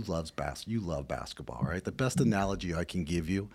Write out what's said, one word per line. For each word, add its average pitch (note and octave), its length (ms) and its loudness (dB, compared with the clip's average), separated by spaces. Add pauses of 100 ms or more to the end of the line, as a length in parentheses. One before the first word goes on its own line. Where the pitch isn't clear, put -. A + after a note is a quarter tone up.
loves E2 240 0
bas-, C#2+ 360 -6
you A2+ 120 0
love D#2 280 -2
basketball, B1 560 -6
right? E2 200 0
The G#2 80 -4
best C3 280 2
analogy G2 540 4
I E2+ 100 2
can F2+ 200 -2
give E2 260 0
you, G2 240 0